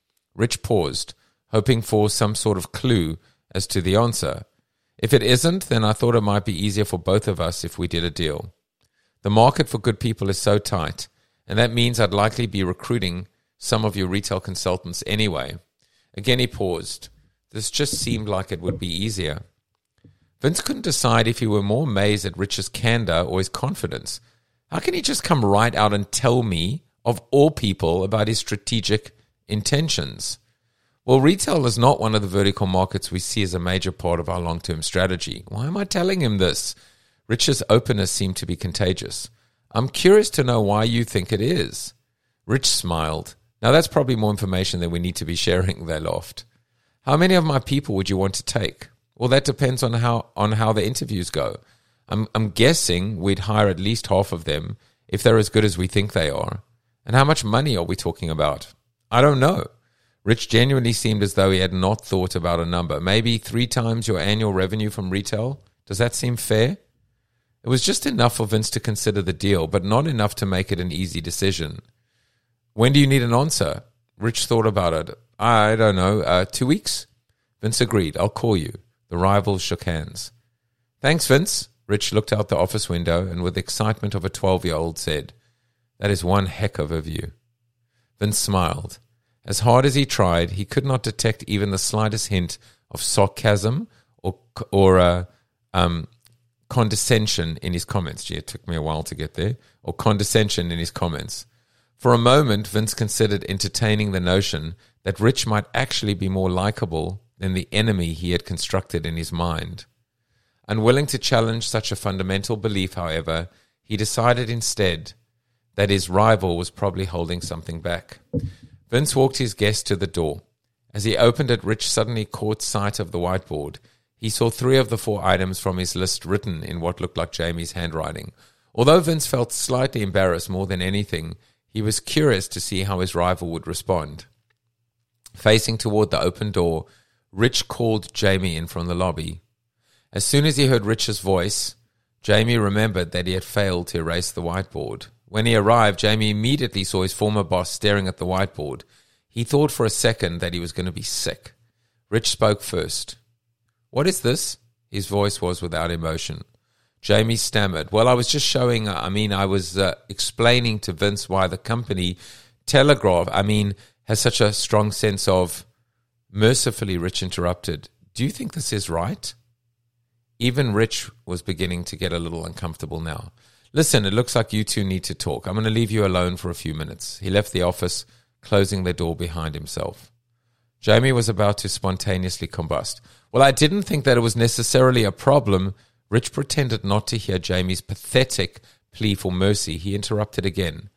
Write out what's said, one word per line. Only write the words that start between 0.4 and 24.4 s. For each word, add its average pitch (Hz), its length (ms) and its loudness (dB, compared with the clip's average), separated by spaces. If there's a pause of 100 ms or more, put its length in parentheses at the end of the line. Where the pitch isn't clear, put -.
paused, 85 500 -2 (360)
hoping 113 320 2
for 107 280 2
some 104 260 0
sort 104 220 0
of 90 140 -8
clue 87 460 0 (360)
as 95 140 -4
to - 140 -2
the 92 140 2
answer. 110 500 0 (520)
"If 107 140 0
it 123 120 6
isn't, 139 460 2
then 113 140 2
I 107 100 2
thought 120 220 2
it 113 60 4
might 104 240 0
be 92 200 -2
easier 104 200 0
for 90 140 -4
both 95 280 2
of 92 120 -2
us 87 240 -4
if 82 140 -10
we 90 100 -2
did 82 160 -2
a 85 80 -4
deal. 76 420 -6 (680)
The 101 80 0
market 117 360 6
for 113 120 -4
good 107 200 0
people 107 300 -2
is 95 80 0
so 104 220 2
tight, 82 480 -4 (400)
and 101 100 -2
that 117 160 2
means 120 260 2
I'd 101 140 2
likely 110 320 2
be 98 180 -4
recruiting 90 640 -4 (300)
some 110 260 0
of 104 120 -2
your 95 120 -2
retail 92 320 -2
consultants 92 680 -6
anyway." 90 500 -2 (580)
Again, 123 240 0
he 123 80 0
paused. 92 600 -6 (420)
This 107 180 -6
just - 300 -2
seemed 110 280 -4
like 95 240 -2
it 87 100 -6
would 87 180 -4
be 90 80 -6
easier. 87 560 -4 (1000)
Vince 156 200 0
couldn't - 200 -4
decide 113 460 2
if 117 120 -2
he 120 80 0
were 104 160 2
more 107 200 0
amazed 104 420 0
at 82 120 -6
Rich's 98 320 -4
candor 113 500 0
or 87 200 0
his 95 100 -2
confidence. - 720 -6 (480)